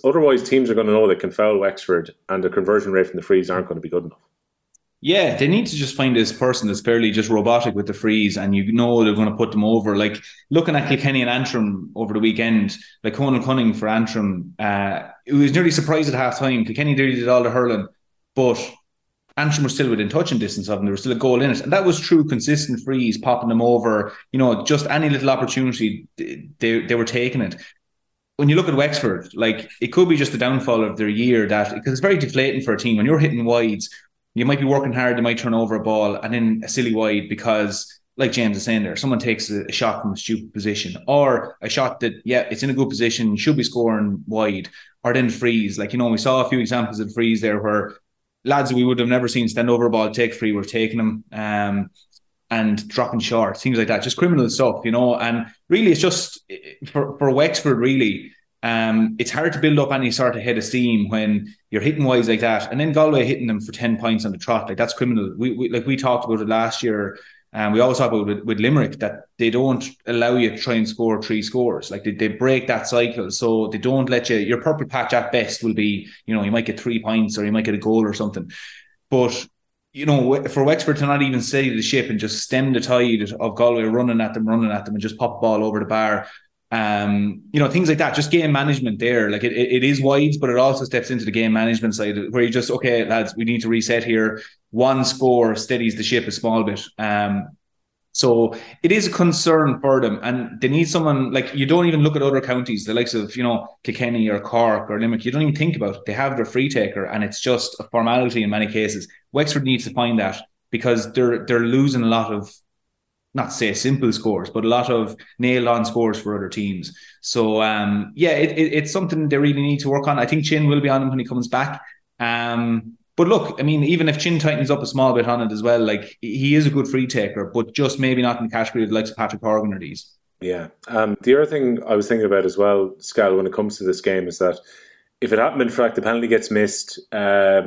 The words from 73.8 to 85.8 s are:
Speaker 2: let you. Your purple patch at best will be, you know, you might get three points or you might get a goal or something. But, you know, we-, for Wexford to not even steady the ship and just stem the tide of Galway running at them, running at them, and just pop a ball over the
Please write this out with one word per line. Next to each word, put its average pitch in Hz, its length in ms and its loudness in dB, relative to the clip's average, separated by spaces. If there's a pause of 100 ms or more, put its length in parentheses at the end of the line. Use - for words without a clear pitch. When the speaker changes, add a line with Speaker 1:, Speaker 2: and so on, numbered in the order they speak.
Speaker 2:
let 120 200 0
you. 113 80 2
Your 107 220 0
purple 151 280 -2
patch 123 260 -4
at 120 180 0
best 113 300 -2
will 113 140 -2
be, 104 320 -2 (180)
you 110 80 -4
know, 107 100 0
you 101 60 -2
might 113 160 0
get 107 140 -6
three 113 240 -4
points 110 340 0
or 104 80 -2
you 104 60 -2
might 110 140 0
get 107 100 -2
a - 20 -4
goal 110 260 2
or 104 100 -2
something. 104 360 -6 (600)
But, 123 340 0 (460)
you 139 160 -8
know, 139 180 4
we-, 135 220 0
for 139 160 0
Wexford 151 340 0
to 143 80 -2
not 143 160 2
even 127 200 0
steady 135 340 0
the 110 80 -2
ship 127 260 0
and 107 80 -2
just 104 240 -4
stem 135 320 0
the 120 60 2
tide 117 540 0
of 110 220 -4
Galway 120 280 2
running 113 380 2
at 107 120 -4
them, 110 140 -2
running 110 240 2
at 101 140 -6
them, 104 100 -8
and 101 60 -6
just 107 180 -6
pop 120 180 -2
a - 40 -6
ball 110 220 2
over 107 160 -2
the 107 60 -4